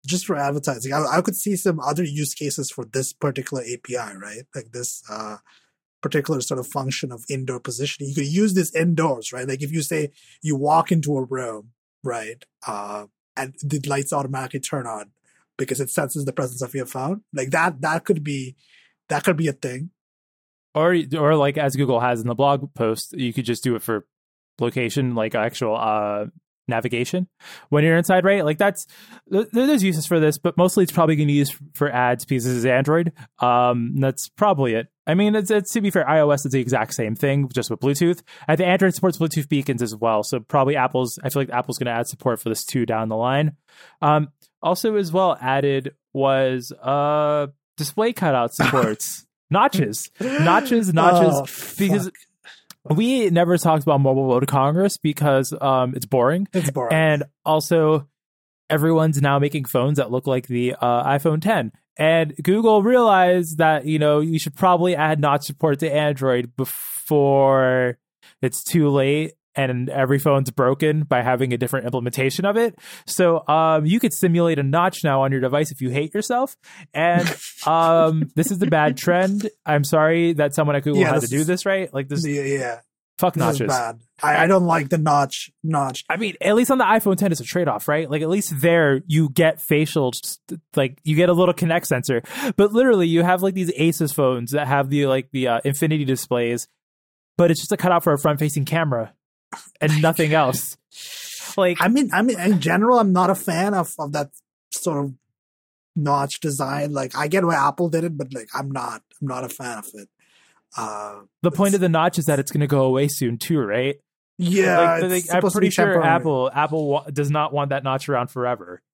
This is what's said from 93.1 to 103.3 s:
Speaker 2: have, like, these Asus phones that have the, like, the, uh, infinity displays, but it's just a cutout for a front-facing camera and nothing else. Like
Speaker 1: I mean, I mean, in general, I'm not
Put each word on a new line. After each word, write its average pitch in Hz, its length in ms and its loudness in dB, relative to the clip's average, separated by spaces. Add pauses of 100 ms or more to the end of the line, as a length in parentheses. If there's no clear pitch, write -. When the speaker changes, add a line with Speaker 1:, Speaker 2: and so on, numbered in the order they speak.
Speaker 2:
have, 180 200 2
like, 190 120 0
these 180 180 -2
Asus 160 420 0
phones 127 380 0
that 147 160 0
have 139 220 0
the, 143 160 2
like, 135 260 -2
the, 131 160 0
uh, 117 160 0
infinity 147 400 0
displays, 123 640 -2 (680)
but 170 120 6
it's 160 100 2
just - 120 -6
a - 60 -2
cutout 175 260 2
for 170 80 4
a 143 60 2
front-facing 147 480 0
camera 139 480 -2 (640)
and 151 220 2
nothing 156 320 2
else. 131 420 0 (800)
Like 180 240 2
Speaker 1:
I 175 80 2
mean, 254 240 2
I 185 80 2
mean, 226 180 0
in 180 220 2
general, 196 380 4
I'm 208 160 4
not 180 160 4